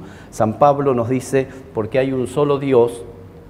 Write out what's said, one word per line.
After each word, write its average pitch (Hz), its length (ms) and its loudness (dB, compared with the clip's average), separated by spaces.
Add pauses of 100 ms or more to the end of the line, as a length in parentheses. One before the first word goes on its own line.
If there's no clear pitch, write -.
(320)
San 107 260 0
Pablo 143 360 4
nos 117 160 -2
dice, 131 380 -2 (260)
"Porque 110 260 -2
hay 135 140 0
un 127 140 -2
solo 143 320 0
Dios 127 440 2 (460)